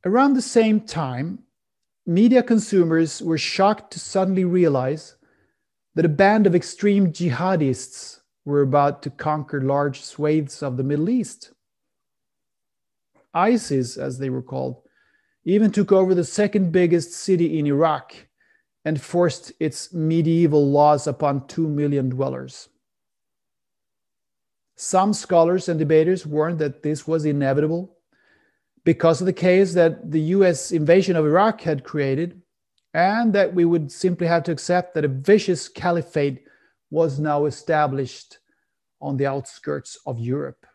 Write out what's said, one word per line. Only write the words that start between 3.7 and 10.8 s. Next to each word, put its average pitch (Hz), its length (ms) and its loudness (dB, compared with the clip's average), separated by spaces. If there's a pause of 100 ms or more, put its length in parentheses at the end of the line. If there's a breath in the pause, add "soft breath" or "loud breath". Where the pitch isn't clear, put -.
to 175 60 -16
suddenly 190 440 -2
realize 156 760 0 (760)
that 160 120 0
a 160 40 2
band 196 380 4
of 170 80 2
extreme 196 580 0
jihadists 156 1080 -4 (220)
were 143 200 0
about 143 400 0
to 139 80 -10
conquer 151 500 -6
large 139 400 -2
swathes 151 600 -4
of 127 140 -6
the 135 60 -4